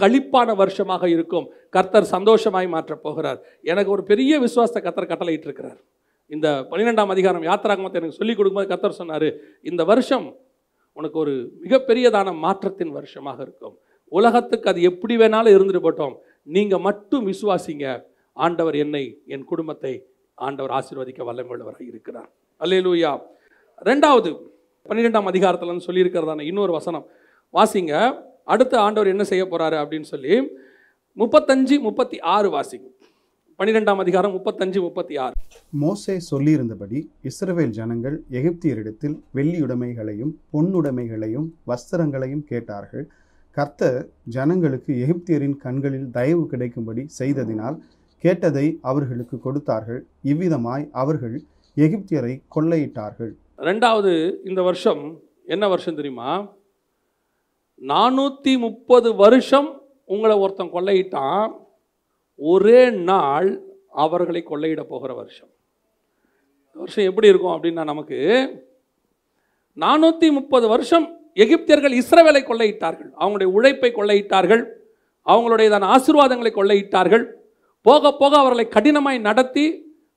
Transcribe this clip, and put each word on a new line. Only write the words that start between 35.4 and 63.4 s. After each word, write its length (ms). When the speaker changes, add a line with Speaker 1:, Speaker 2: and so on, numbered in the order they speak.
Speaker 2:
மோசே 480
சொல்லியிருந்தபடி 720
இஸ்ரவேல் 440
ஜனங்கள் 640
எகிப்தியரிடத்தில் 920
வெள்ளியுடைமைகளையும் 960
பொன்னுடைமைகளையும் 920
வஸ்திரங்களையும் 760
கேட்டார்கள். 640
கர்த்தர் 580
ஜனங்களுக்கு 720
எகிப்தியரின் 600
கண்களில் 540
தயவு 360
கிடைக்கும்படி 600
செய்ததினால் 600
கேட்டதை 640
அவர்களுக்கு 580
கொடுத்தார்கள். 640
இவ்விதமாய் 680
அவர்கள் 480
எகிப்தியரை 640
கொள்ளையிட்டார்கள். 760
Speaker 1:
ரெண்டாவது, 880
இந்த 180
வருஷம் 580
என்ன 220
வருஷம் 260
தெரியுமா? 580
நானூத்தி 800
முப்பது 560
வருஷம் 680
உங்களை 320
ஒருத்தன் 360
கொள்ளையிட்டான், 800
ஒரே 540
நாள் 720